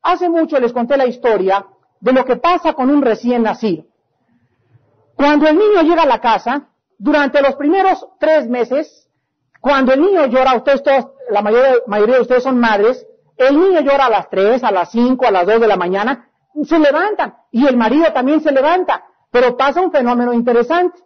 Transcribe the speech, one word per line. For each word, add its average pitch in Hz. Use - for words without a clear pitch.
Hace 349
mucho 320
les 240
conté 247
la 269
historia 202
de 226
lo 254
que 254
pasa 339
con 262
un 294
recién 240
nacido. 190
Cuando 294
el 311
niño 415
llega 330
a 302
la 233
casa, 233
durante 285
los 277
primeros 370
tres 302
meses, 247
cuando 269
el 269
niño 359
llora, 262
ustedes 277
todos, 269
la 208
mayoría, 247
mayoría 214
de 247
ustedes 247
son 262
madres, 226
el 269
niño 359
llora 277
a -
las 196
tres, 214
a 214
las 180
cinco, 247
a 220
las 180
dos 226
de 226
la 196
mañana, 196
se 320
levantan, 302
y 247
el 254
marido 269
también 285
se 311
levanta, 285
pero 247
pasa 277
un 370
fenómeno 240
interesante. 240